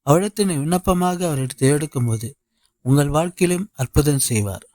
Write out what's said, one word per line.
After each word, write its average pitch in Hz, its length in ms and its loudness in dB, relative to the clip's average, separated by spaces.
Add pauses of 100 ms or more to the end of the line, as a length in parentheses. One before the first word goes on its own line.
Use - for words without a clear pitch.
அவரிடத்தில் 196 440 2
நீ 185 80 -2
விண்ணப்பமாக 175 800 -2
அவரிடத்தை 131 240 -6
எடுக்கும்போது 131 720 -2 (480)
உங்கள் 143 280 2
வாழ்க்கையிலும் 180 640 0
அற்புதம் 143 460 0
செய்வார். 104 560 -2